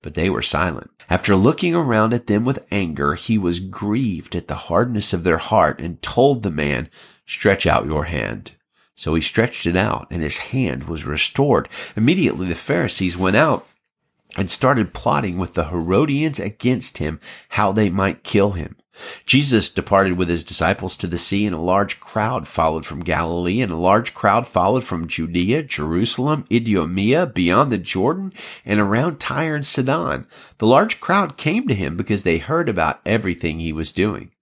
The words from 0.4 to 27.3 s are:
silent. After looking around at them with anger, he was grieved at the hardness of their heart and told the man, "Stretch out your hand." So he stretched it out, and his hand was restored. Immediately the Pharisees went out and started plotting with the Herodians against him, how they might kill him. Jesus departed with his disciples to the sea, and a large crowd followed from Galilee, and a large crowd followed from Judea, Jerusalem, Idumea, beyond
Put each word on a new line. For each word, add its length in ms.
silent. 500
After 260
looking 380
around 400
at 140
them 160
with 280
anger, 440
he 220
was 220
grieved 760
at 140
the 60
hardness 580
of 100
their 140
heart 420
and 220
told 420
the 80
man, 380
"Stretch 400
out 200
your 200
hand." 460
So 200
he 60
stretched 440
it 120
out, 340
and 100
his 160
hand 480
was 200
restored. 640
Immediately 520
the 80
Pharisees 640
went 180
out 300
and 120
started 440
plotting 440
with 160
the 120
Herodians 760
against 580
him, 220
how 220
they 180
might 340
kill 280
him. 240
Jesus 460
departed 460
with 120
his 140
disciples 540
to 100
the 100
sea, 300
and 80
a 40
large 400
crowd 480
followed 380
from 180
Galilee, 560
and 120
a 60
large 360
crowd 320
followed 380
from 240
Judea, 560
Jerusalem, 880
Idumea, 720
beyond 460